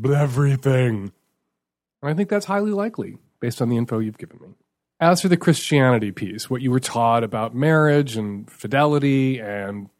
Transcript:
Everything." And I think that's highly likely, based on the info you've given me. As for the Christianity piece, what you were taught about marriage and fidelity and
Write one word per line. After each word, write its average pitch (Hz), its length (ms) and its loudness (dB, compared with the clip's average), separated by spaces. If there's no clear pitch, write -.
Everything." 131 1040 0
And 143 80 -4
I 151 40 -2
think 190 160 -2
that's 208 160 -2
highly 202 260 -2
likely, 202 460 -6
based 120 220 -6
on 120 80 0
the 120 80 0
info 117 220 -2
you've 110 180 -6
given - 240 -20
me. - 140 -20
As 170 220 4
for 190 60 0
the 175 100 4
Christianity 131 760 2
piece, 101 380 -10
what 127 120 -4
you 131 100 -2
were 127 80 2
taught 117 440 0
about 113 320 -4
marriage 147 600 2
and 104 340 -8
fidelity 135 920 0
and 101 500 -10